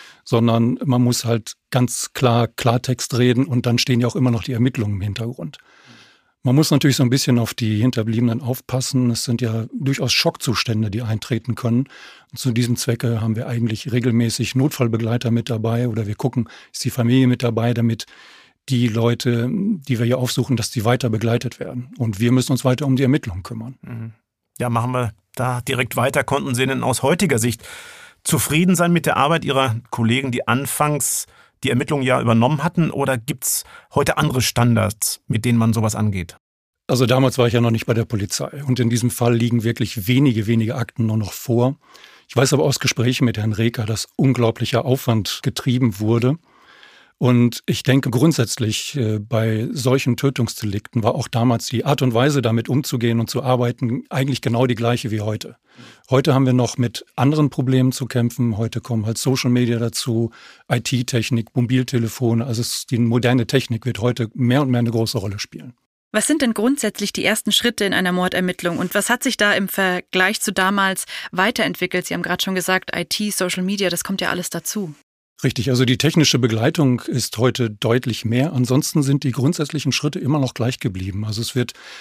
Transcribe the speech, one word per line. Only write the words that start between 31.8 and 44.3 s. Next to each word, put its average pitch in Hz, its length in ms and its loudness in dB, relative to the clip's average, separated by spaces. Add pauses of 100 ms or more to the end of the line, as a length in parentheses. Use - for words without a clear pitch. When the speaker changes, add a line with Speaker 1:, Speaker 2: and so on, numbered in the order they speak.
Speaker 2:
ja 127 180 2
übernommen 120 420 2
hatten? 170 280 0
Oder 135 260 -2
gibt's - 460 -6 (320)
heute - 240 2
andere 139 220 2
Standards, 113 840 0
mit 117 180 -2
denen 120 120 2
man 113 160 4
sowas 110 220 0
angeht? 98 420 -4 (480)
Speaker 1:
Also 123 220 2
damals 127 320 4
war 120 80 6
ich 107 60 0
ja 120 80 4
noch 120 100 4
nicht 113 160 -2
bei 120 80 2
der 113 100 0
Polizei. 139 580 -6
Und 127 160 0
in 117 120 2
diesem 120 180 2
Fall 120 260 2
liegen 117 280 2
wirklich 113 440 -4
wenige, 123 380 4
wenige 113 300 2
Akten 120 320 -2
nur 110 100 0
noch 107 160 -4
vor. 120 420 0 (520)
Ich - 80 -6
weiß 135 180 4
aber 147 120 4
aus 139 140 0
Gesprächen 127 460 0
mit 110 140 0
Herrn 107 140 0
Reker, 113 340 0
dass 110 280 -4
unglaublicher 120 720 2